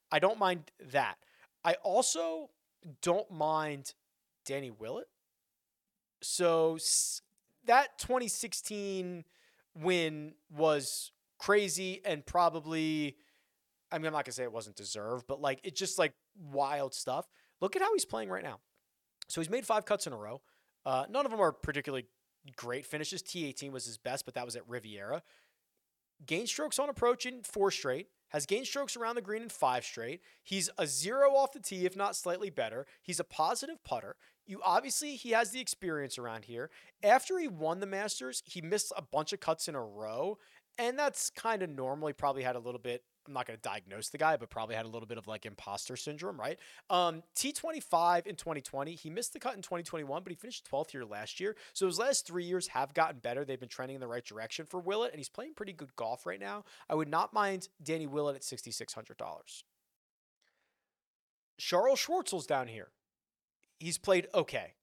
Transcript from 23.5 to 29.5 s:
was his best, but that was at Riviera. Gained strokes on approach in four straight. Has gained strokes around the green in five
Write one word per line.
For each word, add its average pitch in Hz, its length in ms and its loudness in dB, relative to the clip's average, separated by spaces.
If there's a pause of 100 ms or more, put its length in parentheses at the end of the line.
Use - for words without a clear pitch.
was 127 140 -8
his 113 120 -10
best, 127 280 -4
but 110 100 -12
that 123 100 -4
was 117 100 -8
at 110 140 -10
Riviera. 110 540 -6 (1040)
Gained 196 200 -2
strokes - 300 -2
on 285 100 2
approach 247 380 2
in 247 160 -6
four 196 300 2
straight. 143 380 -2 (200)
Has 147 160 0
gained 233 220 0
strokes 277 300 -4
around 233 180 -2
the 240 60 0
green 208 220 -4
in 226 60 -10
five 127 340 2